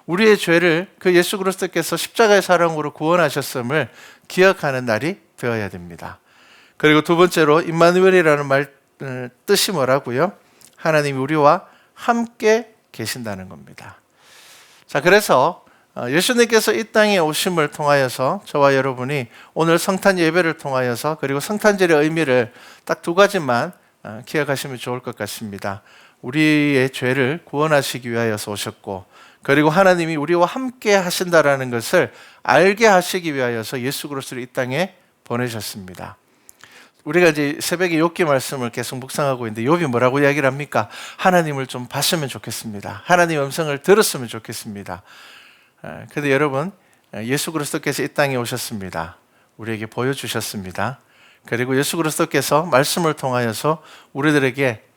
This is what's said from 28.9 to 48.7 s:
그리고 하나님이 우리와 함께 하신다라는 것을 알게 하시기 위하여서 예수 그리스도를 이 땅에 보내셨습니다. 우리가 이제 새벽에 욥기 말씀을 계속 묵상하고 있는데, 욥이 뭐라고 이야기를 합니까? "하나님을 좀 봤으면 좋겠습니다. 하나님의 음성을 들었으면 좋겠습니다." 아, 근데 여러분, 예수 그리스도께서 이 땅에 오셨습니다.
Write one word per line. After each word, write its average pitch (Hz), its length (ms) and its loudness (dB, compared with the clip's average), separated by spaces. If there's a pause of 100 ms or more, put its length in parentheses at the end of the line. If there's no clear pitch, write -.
그리고 147 280 4
하나님이 175 460 4
우리와 170 300 2
함께 247 480 -2
하신다라는 160 760 0
것을 120 420 0 (300)
알게 196 440 4
하시기 180 480 2
위하여서 123 460 -4
예수 139 280 -6
그리스도를 135 340 -10
이 127 40 -10
땅에 135 480 -4 (300)
보내셨습니다. 107 920 -8 (880)
우리가 170 240 4
이제 147 320 0
새벽에 175 360 -2
욥기 170 280 0
말씀을 135 460 -2
계속 123 260 -8
묵상하고 127 520 -4
있는데, 113 200 -4
욥이 170 200 2
뭐라고 123 320 2
이야기를 143 280 2
합니까? 131 400 -2 (280)
"하나님을 160 500 2
좀 123 200 -10
봤으면 143 420 -4
좋겠습니다. 104 760 -12
하나님의 170 400 2
음성을 143 380 -4
들었으면 180 460 2
좋겠습니다." 101 760 -12 (800)
아, 110 300 -16
근데 143 180 -4
여러분, 139 400 0 (440)
예수 127 360 -4
그리스도께서 147 540 -4
이 147 40 -6
땅에 135 280 -2
오셨습니다. 98 800 -8 (400)